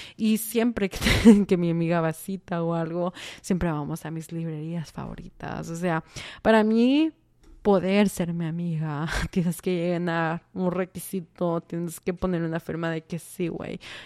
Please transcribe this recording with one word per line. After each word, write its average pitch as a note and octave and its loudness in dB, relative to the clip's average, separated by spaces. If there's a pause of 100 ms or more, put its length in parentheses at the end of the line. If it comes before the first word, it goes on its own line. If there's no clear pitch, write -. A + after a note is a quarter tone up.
(160)
y G#3+ 2
siempre A3+ 0
que, - -8
<laughs> G#3 8
que F#3 2
mi F3 0
amiga E3 2
va D#3+ 2
a D#3 -4
cita F3+ -8
o E3 -2
algo, E3+ -4 (280)
siempre F3 0
vamos D3 -6
a D#3 -8
mis D#3+ -10
librerías E3 -8
favoritas. - -10
O E3 -8
sea, E3+ -2 (400)
para A3 8
mí, B3+ 4 (540)
poder G3 4
ser F3 -4
mi E3+ -4
amiga, D#3+ -4
<laughs> - -4
tienes F3 0
que F#3 -2
llenar E3+ 0 (100)
un F#3 0
requisito, F3 -4
tienes E3+ -6
que F#3 -4
poner F3 -2
una E3 -2
firma E3 -4
de D#3+ -4
que - -10
sí, - -8
güey, - -8 (260)